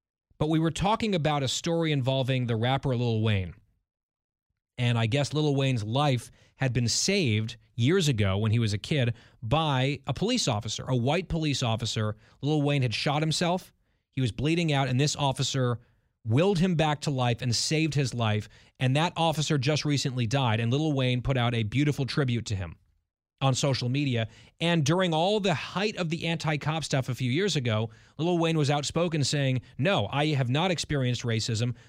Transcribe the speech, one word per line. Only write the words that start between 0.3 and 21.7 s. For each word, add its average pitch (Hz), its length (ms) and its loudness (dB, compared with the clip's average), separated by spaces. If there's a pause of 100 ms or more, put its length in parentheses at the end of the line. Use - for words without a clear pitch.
but 156 120 0
we 160 100 4
were 165 120 2
talking 214 440 0
about 147 280 0
a 131 40 -2
story 165 440 -2
involving 131 560 0
the 117 80 0
rapper 127 400 0
Lil 117 260 0
Wayne. 98 320 0 (1200)
And 120 200 2
I 117 80 2
guess 139 280 0
Lil 147 220 0
Wayne's 131 280 0
life 127 460 0 (280)
had 135 160 -2
been 120 140 2
saved 117 720 0 (180)
years 151 320 2
ago 101 300 2
when 107 160 0
he 120 60 2
was 110 120 0
a 107 60 -4
kid 120 360 -2 (300)
by 139 640 0
a 143 60 -4
police 226 340 0
officer, 107 400 -4
a 131 80 0
white 143 320 0
police 156 340 -2
officer. 110 540 -2 (260)
Lil 147 200 0
Wayne 143 200 2
had 120 120 0
shot 151 280 0
himself. 170 520 -2 (400)
He 135 80 -2
was 120 100 0
bleeding 160 400 0
out, 139 160 2
and 127 100 0
this 143 200 2
officer 131 640 -2 (460)
willed 160 340 2
him 185 160 4
back 151 260 0
to 156 100 -2
life 123 300 0
and 123 120 0
saved 156 420 0
his 139 180 0
life. 107 340 0 (320)
And 131 160 2
that 165 220 2
officer 156 400 0
just 139 260 0
recently 131 420 0
died. 113 360 0
And 117 100 0
Lil 151 220 0
Wayne 127 280 0
put 135 140 0
out 120 180 2
a 113 100 0
beautiful 139 420 0